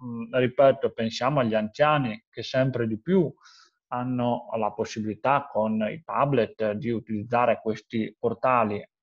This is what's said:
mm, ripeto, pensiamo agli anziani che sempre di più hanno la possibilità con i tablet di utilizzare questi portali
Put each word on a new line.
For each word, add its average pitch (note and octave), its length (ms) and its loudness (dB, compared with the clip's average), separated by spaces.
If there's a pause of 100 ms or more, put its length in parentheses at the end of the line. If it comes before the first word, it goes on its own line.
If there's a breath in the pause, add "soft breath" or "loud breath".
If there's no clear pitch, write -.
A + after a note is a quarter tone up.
mm, A#2 300 -10
ripeto, B2+ 580 4
pensiamo A#2+ 480 -2
agli A2 140 0
anziani A#2 760 0
che A#2+ 120 -12
sempre B2+ 440 0
di A2 140 -4
più F3 320 2 (560 soft breath)
hanno B2 680 -2
la G#2+ 160 0
possibilità A2 800 -2
con A2 300 0 (100)
i G#2+ 140 -10
tablet A2 680 0
di G#2+ 180 -4
utilizzare A2+ 720 0
questi A2 540 -4
portali A2+ 720 0 (160)